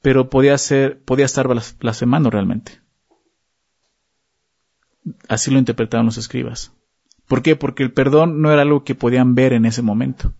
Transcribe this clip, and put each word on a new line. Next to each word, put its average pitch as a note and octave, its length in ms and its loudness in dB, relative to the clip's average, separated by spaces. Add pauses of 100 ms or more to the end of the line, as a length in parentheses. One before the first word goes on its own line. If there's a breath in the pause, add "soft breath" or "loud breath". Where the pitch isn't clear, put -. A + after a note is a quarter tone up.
Pero C3 300 2
podía C#3 280 4
ser, C3+ 440 -2
podía C3 220 0
estar C3+ 240 -2
blas-, A#2+ 280 -4
blasfemando B2 540 0
realmente. G2 500 -6 (2500)
Así A2 220 -4
lo C3+ 80 4
interpretaron A#2 480 0
los A2+ 100 -2
escribas. A#2+ 560 -10 (560)
¿Por B2 140 0
qué? D#3 140 2
Porque - 260 -6
el C3 100 -4
perdón D3+ 480 2
no D3+ 120 2
era D3 100 4
algo C#3+ 220 2
que C3 100 -6
podían B2 400 2
ver C3 180 2
en A2+ 140 2
ese A2+ 160 -2
momento. A#2+ 580 -2